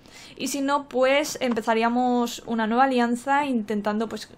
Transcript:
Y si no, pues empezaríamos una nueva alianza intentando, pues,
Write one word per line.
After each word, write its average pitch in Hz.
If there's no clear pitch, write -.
Y 262
si 277
no, 277
pues 269
empezaríamos 240
una 226
nueva 233
alianza 254
intentando, 220
pues, 220